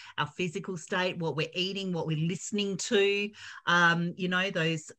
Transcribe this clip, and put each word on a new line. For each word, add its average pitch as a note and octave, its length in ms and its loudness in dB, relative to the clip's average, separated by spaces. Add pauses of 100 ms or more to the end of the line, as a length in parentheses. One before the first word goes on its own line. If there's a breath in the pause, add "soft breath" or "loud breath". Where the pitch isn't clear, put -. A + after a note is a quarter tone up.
(200 loud breath)
our D3 80 0
physical F3+ 500 -4
state, F#3 400 -2
what D#3+ 180 -2
we're E3 200 -2
eating, F#3+ 360 -4
what E3 140 -2
we're D#3 220 0
listening G3 500 -2
to, G3+ 540 2 (340 loud breath)
um, E3+ 500 4
you F3+ 120 -2
know, F#3 240 0
those, E3 480 0